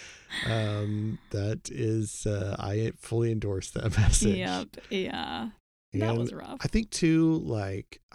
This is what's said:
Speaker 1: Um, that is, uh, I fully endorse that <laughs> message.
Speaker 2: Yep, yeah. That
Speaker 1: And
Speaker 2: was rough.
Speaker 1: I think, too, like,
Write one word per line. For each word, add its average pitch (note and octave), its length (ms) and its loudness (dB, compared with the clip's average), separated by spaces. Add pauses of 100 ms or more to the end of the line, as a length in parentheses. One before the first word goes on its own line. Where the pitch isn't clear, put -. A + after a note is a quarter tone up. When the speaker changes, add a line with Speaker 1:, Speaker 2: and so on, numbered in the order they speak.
(480)
Speaker 1:
Um, G#2+ 720 0 (120)
that G#2 380 -2
is, A2 560 -2
uh, G2+ 340 -2
I G#2+ 380 -2
fully A#2 340 0
endorse G2+ 400 -2
that - 260 0
<laughs> - 0 -
message. G3+ 400 6
Speaker 2:
Yep, F3+ 300 -2 (220)
yeah. F#3 600 -4 (440)
That G#2+ 160 2
Speaker 1:
And A#2 100 2
Speaker 2:
was A#2+ 140 -2
rough. - 280 -12
Speaker 1:
I - 60 -2
think, A3 220 0
too, D#3+ 540 4
like, G2 560 -4 (160)